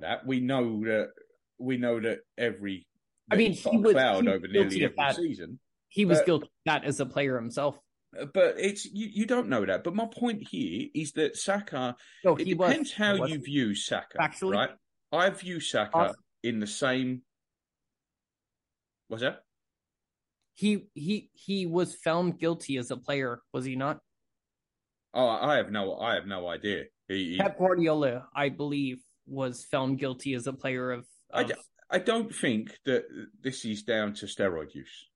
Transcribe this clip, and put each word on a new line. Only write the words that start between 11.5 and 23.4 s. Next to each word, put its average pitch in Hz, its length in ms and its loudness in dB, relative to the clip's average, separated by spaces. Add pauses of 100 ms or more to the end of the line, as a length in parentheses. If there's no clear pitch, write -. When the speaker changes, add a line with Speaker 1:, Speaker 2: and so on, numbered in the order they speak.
Speaker 2:
No, 175 140 6
Speaker 1:
it 165 100 -2
Speaker 2:
he 190 60 0
was. 180 160 4
Speaker 1:
depends 294 240 0
how 208 220 2
Speaker 2:
He 196 80 0
was. 139 80 0
Speaker 1:
you 156 80 -4
view 131 360 0
Saka, - 440 -4
Speaker 2:
Factually. 170 380 -2
Speaker 1:
right? 123 140 0 (400)
I 180 200 4
view 180 300 -6
Saka 110 360 0
Speaker 2:
Us- 165 200 2 (260)
Speaker 1:
in 113 180 -2
the 104 60 -2
same. 127 560 -2 (1900)
What's 113 140 -8
that? 139 180 -2 (1120)
Speaker 2:
He, 208 300 0 (100)
he, 175 380 -4
he 190 340 -4
was 170 280 0
found 170 440 0
guilty 165 380 -2
as 123 140 -6
a 127 60 -4
player, 131 440 -4 (140)